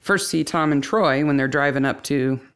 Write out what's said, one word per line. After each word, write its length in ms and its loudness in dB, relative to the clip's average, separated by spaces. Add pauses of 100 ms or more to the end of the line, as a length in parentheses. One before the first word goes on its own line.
first 300 -2
see 120 0
Tom 300 0
and 100 2
Troy, 420 0
when 120 2
they're 100 0
driving 380 0
up 200 -2
to 360 -2 (160)